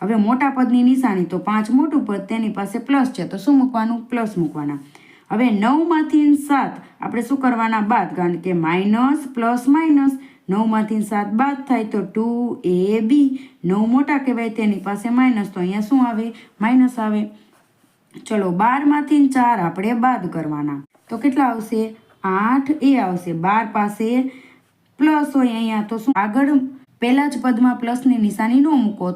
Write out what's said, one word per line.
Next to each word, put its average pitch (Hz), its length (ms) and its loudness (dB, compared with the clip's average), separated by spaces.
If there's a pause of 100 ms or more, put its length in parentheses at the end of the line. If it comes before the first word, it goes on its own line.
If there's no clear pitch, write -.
હવે 214 240 0
મોટા 262 320 0
પદની 247 320 2
નિશાની, 208 460 2
તો 175 120 -4
પાંચ 214 300 -2
મોટું 294 320 0
પદ, 196 120 -4 (120)
તેની 220 260 -4
પાસે 202 180 -6 (120)
પ્લસ 277 260 0
છે, 170 160 -8
તો 196 140 -8
શું 285 160 4
મૂકવાનું, 233 500 -2
પ્લસ 220 320 -4
મૂકવાના. 147 360 -6 (520)
હવે 240 180 2 (120)
નવમાંથી 302 760 4 (140)
સાત 247 280 0 (220)
આપણે 226 320 -4
શું 269 160 0
કરવાના, 226 340 0 (140)
બાદ, 180 240 -2
કારણ 175 260 0
કે 180 220 0
માઇનસ 220 680 0
પ્લસ 240 320 -2 (100)
માઇનસ, 277 420 2 (320)
નવમાંથી 214 580 0
સાત 208 200 -2 (100)
બાદ 277 280 0
થાય 226 240 0
તો 208 160 -2
ટુ 220 180 -4 (460)
એ 196 380 0
બી, 285 200 4 (340)
નવ 196 280 0
મોટા 285 340 2
કહેવાય, 226 320 -4
તેની 202 320 0
પાસે 208 200 -6 (100)
માઇનસ, 226 340 2
તો 190 60 -6
અહીંયા 196 280 -2
શું 269 200 2
આવે, 226 180 -4 (360)
માઇનસ 247 440 2
આવે. 214 160 0 (1080)
ચલો, 196 220 -2 (120)
બારમાંથી 285 600 2 (140)
ચાર 240 320 2
આપણે 196 260 -4 (100)
બાદ 233 300 0
કરવાના, 147 480 -6 (280)
તો 226 140 -10
કેટલા 269 300 2
આવશે, 220 260 -6 (520)
આઠ 262 580 0
એ - 20 6 (140)
આવશે. 180 260 -4 (140)
બાર 220 180 2 (140)
પાસે 208 320 -2 (920)
પ્લસ 294 380 2
હોય 247 180 2
અહીંયા, 220 340 -2
તો 226 140 -4
શું - 220 0
આગળ 277 280 2 (460)
પહેલા 269 320 2
જ 269 160 -6
પદમાં 247 340 2
પ્લસની 240 460 0
નિશાની 233 340 2
ન 311 80 4 (140)
મૂકો 185 320 -4